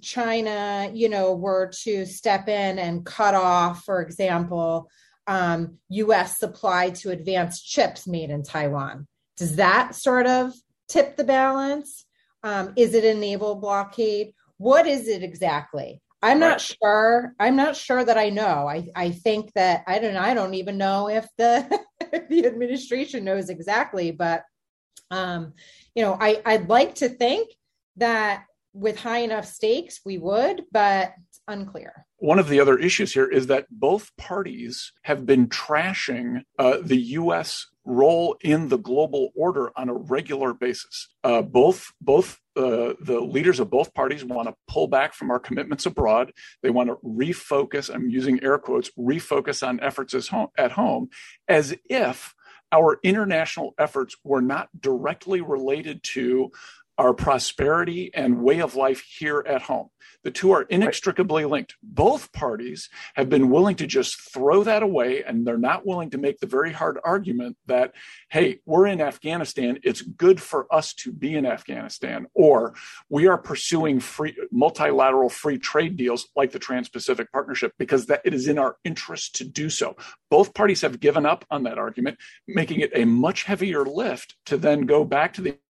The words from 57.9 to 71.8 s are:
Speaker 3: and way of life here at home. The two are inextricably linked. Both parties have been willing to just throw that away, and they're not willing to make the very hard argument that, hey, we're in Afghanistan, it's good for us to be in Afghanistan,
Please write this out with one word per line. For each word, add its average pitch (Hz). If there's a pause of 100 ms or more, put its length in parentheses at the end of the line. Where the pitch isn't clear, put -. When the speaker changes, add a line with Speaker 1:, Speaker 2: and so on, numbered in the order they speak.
Speaker 3:
and 123
way 143
of 131
life 135 (160)
here 147
at 139
home. - (360)
The -
two 185
are 156
inextricably 180
linked. 139
Both 202
parties 120 (240)
have 131
been 135
willing 175
to 151
just - (100)
throw 143
that 214
away, 135
and 117
they're 117
not 147
willing 175
to 139
make 139
the 135
very 139
hard 156
argument 165 (100)
that, 127 (340)
hey, 185
we're 175
in 190
Afghanistan, 143
it's 127
good 180
for -
us 156
to -
be 151
in 143
Afghanistan, 120